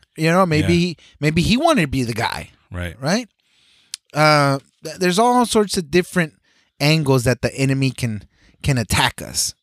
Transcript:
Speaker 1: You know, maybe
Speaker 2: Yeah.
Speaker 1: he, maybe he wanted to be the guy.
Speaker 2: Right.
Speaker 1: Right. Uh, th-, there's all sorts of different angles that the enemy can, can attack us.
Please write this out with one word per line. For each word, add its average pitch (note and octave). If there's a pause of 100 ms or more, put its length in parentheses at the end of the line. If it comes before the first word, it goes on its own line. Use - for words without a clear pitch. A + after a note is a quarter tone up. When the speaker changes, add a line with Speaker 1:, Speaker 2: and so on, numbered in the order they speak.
(160)
Speaker 1:
You D#3+
know, F#3
maybe D#3
Speaker 2:
Yeah. E3+
Speaker 1:
he, F3 (240)
maybe D#3
he F#3+
wanted D4+
to D3
be B2+
the A2
guy. - (240)
Speaker 2:
Right. F2+
Speaker 1:
Right. G3 (840)
Uh, D3 (240)
th-, D#3
there's F3+
all B3
sorts G#3+
of D#3+
different F3 (480)
angles C#3
that B2
the B2
enemy C3+
can, A2+ (380)
can C3+
attack -
us. -